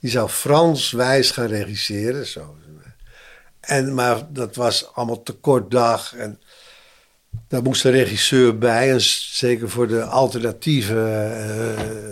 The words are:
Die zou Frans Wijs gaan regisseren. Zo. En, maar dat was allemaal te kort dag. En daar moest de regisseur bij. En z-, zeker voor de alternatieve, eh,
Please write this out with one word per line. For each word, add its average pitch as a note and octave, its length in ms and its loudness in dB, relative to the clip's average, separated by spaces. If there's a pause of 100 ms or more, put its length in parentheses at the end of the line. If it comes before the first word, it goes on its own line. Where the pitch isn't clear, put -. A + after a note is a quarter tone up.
Die B2+ 100 -4
zou A2+ 180 0
Frans D3+ 640 2
Wijs B2+ 400 2
gaan A#2+ 160 -2
regisseren. G#2 800 -4
Zo. D2 300 -14 (1040)
En, C3+ 340 -2
maar B2 380 0
dat B2 240 -8
was A#2+ 380 -2
allemaal A#2 280 -4
te - 100 -8
kort A#2+ 380 0
dag. A#2 460 2
En G#2+ 240 -10 (1080)
daar B2+ 140 -2
moest - 200 0
de C3 80 6
regisseur B2 680 4
bij. A#2+ 340 2
En B2 80 2
z-, - 360 -2
zeker A#2 340 0
voor A#2 180 0
de A2+ 160 0
alternatieve, A#2 1000 0 (720)
eh, A2 60 -6 (300)